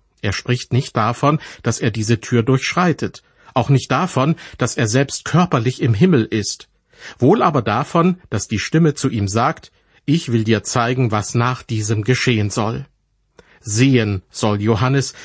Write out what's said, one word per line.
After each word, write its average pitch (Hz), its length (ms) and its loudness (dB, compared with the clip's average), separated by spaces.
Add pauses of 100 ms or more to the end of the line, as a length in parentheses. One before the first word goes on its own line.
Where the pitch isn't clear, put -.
(220)
Er 101 120 -4
spricht - 400 -6
nicht - 220 -2
davon, 123 440 0 (240)
dass 117 160 -2
er 117 120 0
diese 110 280 0
Tür 120 240 0
durchschreitet, 175 800 0 (320)
auch 123 160 0
nicht 135 220 2
davon, 151 440 0 (220)
dass - 200 -2
er 120 100 0
selbst 131 380 -2
körperlich 139 560 0
im 117 120 2
Himmel 123 320 4
ist, - 440 -6 (500)
wohl 175 240 4
aber 147 180 2
davon, 165 580 0 (120)
dass 107 160 -4
die 110 100 -4
Stimme 160 380 2
zu - 140 -2
ihm 104 180 -2
sagt, 120 440 -2 (380)
„Ich 139 220 0
will 113 120 2
dir 107 200 0
zeigen, 123 480 0
was 107 240 -4
nach 120 260 0
diesem 107 420 -4
geschehen 113 460 0
soll.“ 117 380 -4 (720)
Sehen 110 720 2
soll 104 320 -2
Johannes, 127 520 0 (120)